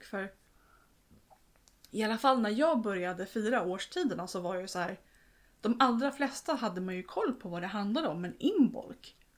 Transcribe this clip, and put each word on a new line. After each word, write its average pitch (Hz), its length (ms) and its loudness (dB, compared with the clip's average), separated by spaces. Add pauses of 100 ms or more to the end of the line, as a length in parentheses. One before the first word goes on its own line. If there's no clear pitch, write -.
för 196 280 -6 (1600)
i 214 120 -2
alla 220 160 0
fall 262 220 4
när 214 100 2
jag 277 320 4
började 185 440 -2
fira 220 360 0
årstiderna 185 640 -2
så 185 140 -6
var 175 140 -2
det 180 60 -4
ju 190 80 -8
så 185 100 -6
här, 180 220 -4 (600)
de 233 200 2
allra 254 300 4
flesta 277 440 -2
hade 208 260 -2
man 185 160 -4
ju 180 60 -6
koll 311 300 -2
på - 160 -8
vad 175 140 -6
det 180 40 -4
handlade 208 420 0
om, 165 140 -2
men 180 160 -6
Imbolc, - 760 2 (240)